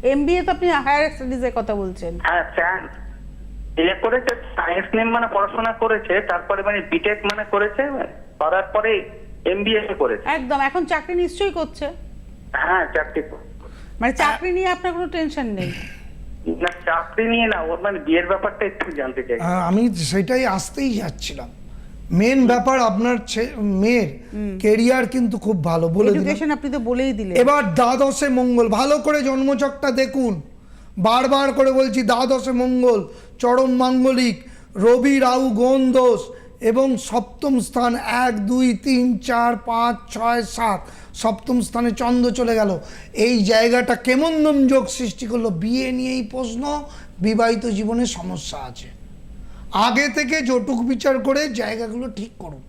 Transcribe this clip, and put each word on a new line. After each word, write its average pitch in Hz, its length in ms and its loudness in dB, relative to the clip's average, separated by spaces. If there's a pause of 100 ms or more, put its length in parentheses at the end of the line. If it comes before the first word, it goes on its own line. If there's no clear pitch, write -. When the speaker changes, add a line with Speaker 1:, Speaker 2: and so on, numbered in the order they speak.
Speaker 1:
এমবিএ 294 400 2
তো 381 100 0
আপনি 349 160 0
হায়ার 294 420 2
স্টাডিজের 254 440 -4
কথা 220 200 -2
বলছেন। 185 480 -6
Speaker 2:
হ্যাঁ, 170 220 0 (120)
সায়েন্স। 175 340 -2 (880)
ইয়ে 175 160 2
করেছে, 240 400 0 (220)
সায়েন্স 180 360 -2
নিয়ে 226 120 2
মানে 233 280 0
পড়াশোনা 226 400 0
করেছে, 214 480 0
তারপরে 196 420 -2
মানে 202 180 0
বিটেক 208 440 -2
মানে 208 260 -2
করেছে, 208 320 0 (560)
করার 165 240 2 (100)
পরে 214 380 0 (340)
এমবিএ 208 500 -2
করেছে। 120 340 -2
Speaker 1:
একদম, 277 320 -2
এখন 277 240 0
চাকরি 320 300 -4
নিশ্চয়ই 349 360 0
করছে। 311 360 -6 (680)
Speaker 2:
হ্যাঁ, 165 420 0
চাকরি 151 280 -2
কর-, - 480 -14 (300)
Speaker 1:
মানে 233 120 0
চাকরি 349 400 0
নিয়ে 370 140 0
আপনার 359 260 -2
কোনো 339 140 -4
টেনশন 311 400 -4
নেই? 202 260 -4 (760)
Speaker 2:
না, 165 220 -2 (160)
চাকরি 165 440 -2
নিয়ে 233 180 2
না, 202 140 -2
ওর 165 200 -4
মানে 196 180 -2
বিয়ের 160 280 2
ব্যাপারটা 196 400 -2
একটু 190 260 -6
জানতে 131 300 -6
চাই। 123 160 -2
Speaker 3:
হ্যাঁ, 180 220 0
আমি 196 340 2
সেটাই 196 520 0
আসতেই 233 480 -2
যাচ্ছিলাম। - 540 -8 (640)
মেন 240 360 4
ব্যাপার 247 340 4
আপনার 233 360 2 (100)
ছে-, 233 340 -4
মেয়ের 208 580 2 (140)
Speaker 1:
হুম। 208 280 -6
Speaker 3:
ক্যারিয়ার 233 460 4
কিন্তু 240 320 0
খুব 196 260 0
ভালো, 165 240 2
বলে 202 240 4
দিলাম। - 140 2
Speaker 1:
এডুকেশন 302 240 -2
আপনি 294 200 -4
তো 285 80 -4
বলেই 247 340 0
দিলেন। 196 240 -4
Speaker 3:
এবার 247 380 4
দ্বাদশে 262 540 2
মঙ্গল, 247 400 2
ভালো 269 300 2
করে 294 240 2
জন্মচকটা 269 680 0
দেখুন, 254 520 0 (560)
বারবার 254 540 4
করে 262 200 4
বলছি, 262 300 2
দ্বাদশে 247 500 2
মঙ্গল 247 560 2 (300)
চরম 254 320 4
মাঙ্গলিক, 254 720 2 (340)
রবি 247 420 6
রাহু 262 320 4
গণ 254 420 4
দোষ 254 280 6 (400)
এবং 247 360 4
সপ্তম 247 640 0
স্থান 240 360 0
এক, 233 500 0
দুই, 247 360 2
তিন, 254 360 2
চার, 240 380 0
পাঁচ, 233 400 0 (180)
ছয়, 233 280 0
সাত, 214 380 -2 (340)
সপ্তম 233 460 0
স্থানে 233 300 0
চন্দ্র 247 400 2
চলে 233 240 0
গেল। 202 240 2 (340)
এই 226 320 4
জায়গাটা 233 500 4
কেমন 302 500 2
দম 285 220 6
যোগ 254 220 4
সৃষ্টি 247 380 -6
করলো? 226 240 -2
বিয়ে 240 420 -2
নিয়েই 254 300 -2
প্রশ্ন, 254 600 -6 (360)
বিবাহিত 220 480 2
জীবনে 226 400 0
সমস্যা 175 520 -8
আছে। 123 300 -14 (840)
আগে 240 360 2
থেকে 294 340 -2
জটুক 240 400 0
বিচার 262 360 2
করে 269 300 0
জায়গাগুলো 226 600 -6
ঠিক 226 300 -10
করুন। 147 300 -14